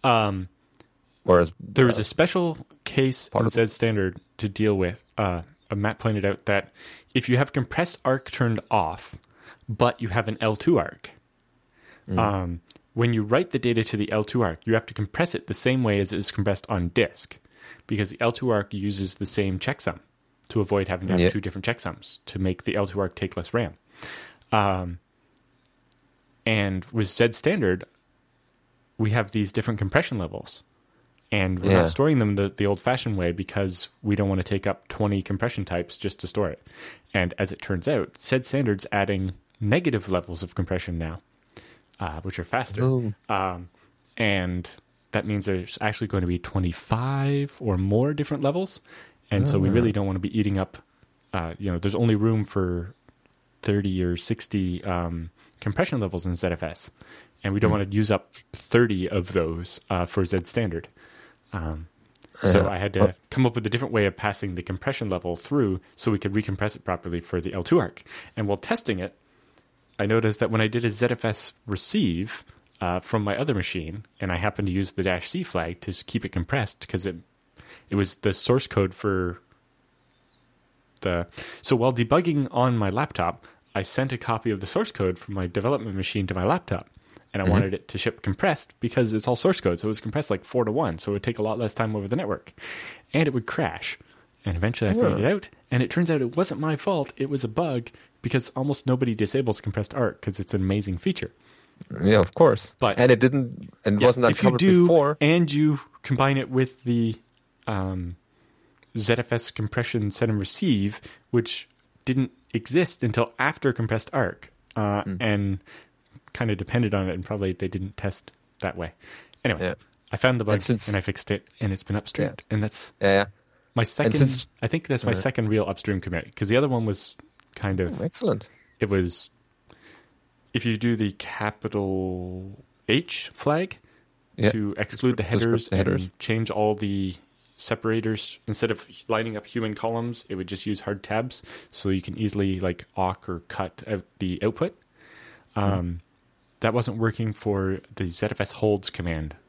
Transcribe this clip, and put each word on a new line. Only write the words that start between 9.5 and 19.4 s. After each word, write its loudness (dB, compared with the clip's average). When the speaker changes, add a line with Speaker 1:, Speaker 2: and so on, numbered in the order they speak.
Speaker 1:
but 2
you -4
have 0
an -4
L 2
two 4
arc, -6
Speaker 2:
Mm. 0
Speaker 1:
um, 0
when 2
you 2
write 2
the 0
data 2
to -4
the -2
L 2
two -2
arc, 0
you 2
have 2
to -14
compress -2
it -8
the -2
same 2
way 4
as 0
it -2
is -4
compressed -2
on 0
disk, 0
because -2
the -10
L 4
two -4
arc 0
uses -2
the -4
same 0